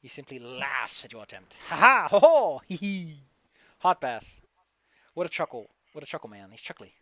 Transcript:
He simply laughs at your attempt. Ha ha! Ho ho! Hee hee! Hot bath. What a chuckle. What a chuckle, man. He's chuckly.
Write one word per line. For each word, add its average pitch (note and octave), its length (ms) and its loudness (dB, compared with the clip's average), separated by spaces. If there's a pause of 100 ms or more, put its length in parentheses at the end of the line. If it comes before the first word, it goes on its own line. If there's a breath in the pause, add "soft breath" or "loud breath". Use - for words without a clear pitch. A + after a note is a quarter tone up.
He - 80 -20
simply C3 300 -16
laughs B2+ 640 -8
at A#2+ 80 -16
your A2 100 -18
attempt. G2 360 -20 (100)
Ha E3+ 80 -8
ha! A3 340 6
Ho G3+ 80 4
ho! A3+ 480 6
Hee F#3 100 -10
hee! F3 460 -8 (580 soft breath)
Hot F3+ 200 2
bath. A#2 240 -8 (880)
What F3 140 -6
a E3 40 -8
chuckle. B2 400 -8 (220)
What D3+ 100 -16
a D3 40 -18
chuckle, - 240 -14
man. G2+ 200 -20
He's A2+ 100 -20
chuckly. - 420 -18